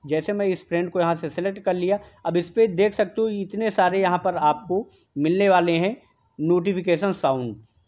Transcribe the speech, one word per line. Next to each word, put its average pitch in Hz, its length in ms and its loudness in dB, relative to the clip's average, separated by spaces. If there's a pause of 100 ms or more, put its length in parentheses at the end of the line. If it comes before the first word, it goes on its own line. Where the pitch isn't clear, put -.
जैसे 156 260 -2
मैं 202 140 -2
इस 185 220 -4
फ्रेंड 170 220 -2
को 180 100 -2
यहाँ 170 140 2
से 165 140 -8
सिलेक्ट 190 300 -6
कर 196 160 -2
लिया, 180 240 -2 (280)
अब 170 100 -2
इस 170 140 -2
पे 226 180 2
देख 196 260 0
सकते 208 260 -2
हो 220 100 0
इतने 202 400 -4
सारे 190 300 2
यहाँ 180 240 2
पर 180 120 0
आपको 165 500 0 (300)
मिलने 175 320 2
वाले 175 260 4
हैं 185 220 0 (420)
नोटिफिकेशन 175 760 0
साउंड। 127 420 -2 (320)